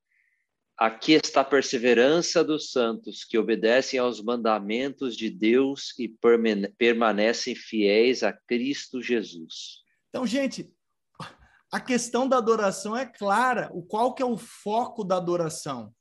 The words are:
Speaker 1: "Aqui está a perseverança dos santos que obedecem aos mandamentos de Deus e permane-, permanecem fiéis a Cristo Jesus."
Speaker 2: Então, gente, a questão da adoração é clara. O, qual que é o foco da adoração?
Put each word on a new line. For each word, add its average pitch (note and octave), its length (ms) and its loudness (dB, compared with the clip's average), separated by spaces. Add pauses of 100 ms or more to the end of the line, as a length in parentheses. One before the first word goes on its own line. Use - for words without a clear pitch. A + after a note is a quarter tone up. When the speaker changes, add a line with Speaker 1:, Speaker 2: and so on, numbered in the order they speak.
(760)
Speaker 1:
"Aqui A2+ 380 2
está - 260 4
a C3+ 60 4
perseverança C3+ 1000 2
dos D3+ 280 -4
santos A2+ 520 -4
que - 140 -4
obedecem A2 600 2
aos A#2+ 240 0
mandamentos A2+ 920 -2
de A2 140 -6
Deus A#2+ 680 0
e A#2 120 -6
permane-, A2+ 680 2
permanecem A#2 760 2
fiéis A2 680 2
a G2+ 100 0
Cristo B2 680 -6
Jesus." F2+ 840 -6 (260)
Speaker 2:
Então, B3 180 -4
gente, B3 420 -4 (1000)
a G3 80 -4
questão A#3+ 480 0
da B3+ 100 4
adoração G#3+ 580 0
é B3+ 100 -6
clara. G#3 680 -2
O, F3+ 80 -10
qual A3+ 320 -2
que - 80 -8
é B3+ 40 0
o A#3+ 120 -2
foco G#3+ 680 -6
da F#3 120 0
adoração? D#3+ 840 -4